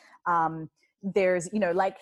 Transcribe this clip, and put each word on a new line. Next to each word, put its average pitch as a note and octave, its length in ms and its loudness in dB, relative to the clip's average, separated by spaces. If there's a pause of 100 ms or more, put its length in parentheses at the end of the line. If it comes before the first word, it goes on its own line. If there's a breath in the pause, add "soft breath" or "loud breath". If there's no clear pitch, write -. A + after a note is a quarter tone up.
(260 soft breath)
Um, D#3+ 440 0 (320)
there's, F#3 500 0
you G#3+ 60 -2
know, F3+ 140 0
like, F#3+ 300 0